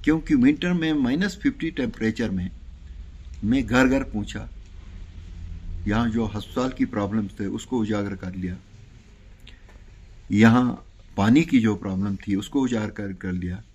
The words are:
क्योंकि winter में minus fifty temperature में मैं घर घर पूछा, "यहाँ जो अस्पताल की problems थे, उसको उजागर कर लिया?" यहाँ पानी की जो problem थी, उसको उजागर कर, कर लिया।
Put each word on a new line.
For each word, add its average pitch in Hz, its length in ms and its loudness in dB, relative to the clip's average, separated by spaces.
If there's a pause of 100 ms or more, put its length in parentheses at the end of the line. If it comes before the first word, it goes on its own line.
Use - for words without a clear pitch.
क्योंकि 156 320 2
winter 147 380 4
में 160 200 2
minus 151 440 0
fifty 151 340 -4
temperature 113 580 -2
में 92 220 -4 (920)
मैं 120 220 2
घर 123 220 4
घर 135 160 4
पूछा, 107 460 -8 (1400)
"यहाँ 113 220 2
जो 110 180 0
अस्पताल 117 420 -4
की 127 160 0
problems 104 540 -2
थे, 101 60 -4
उसको 113 340 -4
उजागर 104 360 -2
कर 92 200 -10
लिया?" 92 220 -6 (1700)
यहाँ 113 540 6 (320)
पानी 208 260 6
की 262 160 4
जो 214 160 4
problem 98 400 -2
थी, 98 200 -2
उसको 135 260 -2
उजागर 113 280 0
कर, 101 240 -8
कर 92 180 -6
लिया। 90 320 -4 (120)